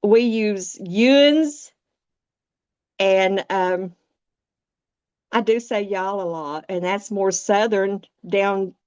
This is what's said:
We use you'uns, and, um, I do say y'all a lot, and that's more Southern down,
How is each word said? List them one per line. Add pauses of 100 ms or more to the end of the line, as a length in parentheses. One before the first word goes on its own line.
We
use
you'uns, (1300)
and,
um, (1400)
I
do
say
y'all
a
lot,
and
that's
more
Southern (260)
down, (120)